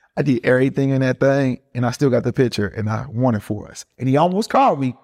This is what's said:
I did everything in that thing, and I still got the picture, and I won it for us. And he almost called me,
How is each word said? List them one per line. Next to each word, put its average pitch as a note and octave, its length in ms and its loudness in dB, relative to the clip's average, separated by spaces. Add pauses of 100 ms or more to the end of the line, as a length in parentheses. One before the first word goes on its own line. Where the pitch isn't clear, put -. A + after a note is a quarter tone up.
(160)
I E3 60 -2
did C#3 220 0
everything C3 460 2
in C3+ 120 0
that B2+ 180 -2
thing, C3+ 400 0 (120)
and A#2+ 140 -2
I A2+ 60 -2
still C#3+ 180 2
got A#2+ 140 2
the B2 80 -2
picture, A2+ 340 0
and G#2 240 -6
I A2 180 -6
won A#2 280 0
it G2+ 60 -4
for - 280 -10
us. - 140 -18 (120)
And C3 120 -4
he C3 80 2
almost F3+ 340 0
called A3+ 300 2
me, B2+ 240 -4